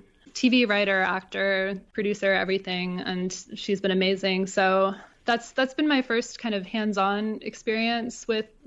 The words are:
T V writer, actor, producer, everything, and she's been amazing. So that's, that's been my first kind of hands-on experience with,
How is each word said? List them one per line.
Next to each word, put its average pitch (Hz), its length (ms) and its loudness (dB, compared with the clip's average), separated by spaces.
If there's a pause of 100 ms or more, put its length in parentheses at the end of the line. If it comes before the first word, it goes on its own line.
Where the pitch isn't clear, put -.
(340)
T 254 160 4
V 247 160 6
writer, 202 340 2
actor, 190 800 -2 (140)
producer, 202 400 0
everything, 185 680 -2
and 180 340 -4 (200)
she's 196 260 -2
been 196 100 0
amazing. 190 560 2
So 190 480 2 (300)
that's, 233 280 -2
that's 262 200 0
been 302 160 0
my 269 140 4
first 240 360 -2
kind 220 160 -4
of 190 120 -4
hands-on 208 720 0
experience 226 880 -4
with, 220 180 -2 (200)